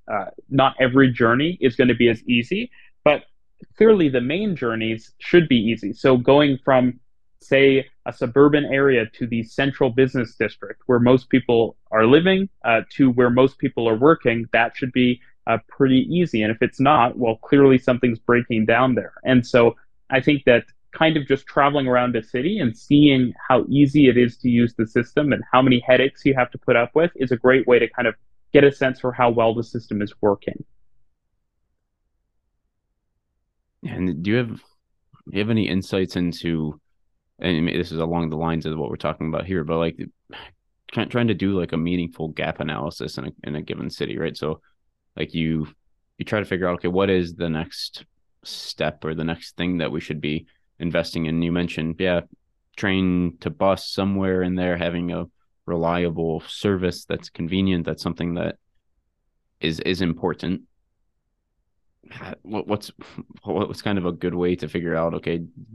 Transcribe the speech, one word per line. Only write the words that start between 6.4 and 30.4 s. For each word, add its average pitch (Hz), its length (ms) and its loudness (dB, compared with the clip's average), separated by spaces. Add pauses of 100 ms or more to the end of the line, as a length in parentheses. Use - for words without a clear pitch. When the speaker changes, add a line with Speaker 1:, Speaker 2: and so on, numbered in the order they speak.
Speaker 1:
from, 127 340 2 (420)
say, 135 460 4 (200)
a 123 60 -8
suburban 143 520 4
area 131 500 2
to 127 120 -8
the 113 180 -4
central 139 440 -2
business 127 460 0
district - 520 -6
where 127 120 4
most 123 320 4
people 117 460 2 (160)
are 110 140 4
living, 190 420 4 (160)
uh, 113 160 2 (100)
to 135 220 2
where 123 180 2
most 127 280 2
people 123 300 -2
are 110 80 2
working, 120 560 2
that 117 240 0
should 127 160 -6
be, 123 280 0 (260)
uh, 113 120 0 (100)
pretty 131 420 2
easy. 160 320 0
And 107 80 0
if 113 120 -2
it's - 180 -2
not, 131 380 2
well, 113 180 -2
clearly 139 400 4
something's 120 420 0
breaking 120 460 0
down 120 300 2
there. 98 180 -4 (120)
And 127 220 2
so 117 300 4 (320)
I 131 120 0
think 147 240 0
that 120 200 4 (280)
kind 160 260 2
of 135 80 -8
just 139 200 -2
traveling 143 400 0
around 123 300 0
a 110 60 -4
city 160 360 -4
and 185 160 -2
seeing 139 600 4 (140)
how 127 200 4
easy 139 400 6
it 120 80 4
is 123 220 2
to 127 100 -2
use 120 260 2
the 113 120 -2
system 135 480 0
and 110 80 -4 (100)
how 127 80 4
many 127 260 4
headaches 127 380 2
you 139 100 2
have 127 180 -2
to - 60 -14
put 123 180 0
up 117 180 0
with 170 220 2
is 131 140 -2
a 127 60 -2
great 127 300 -2
way 123 120 4
to 117 100 0
kind 120 200 -4
of 110 60 -6 (400)
get 143 100 6
a 143 80 4
sense 131 280 -4
for 127 120 -4
how 123 160 2
well 113 260 2
the 117 100 -6
system 110 360 -8
is 101 220 -6
working. - 420 -2 (3250)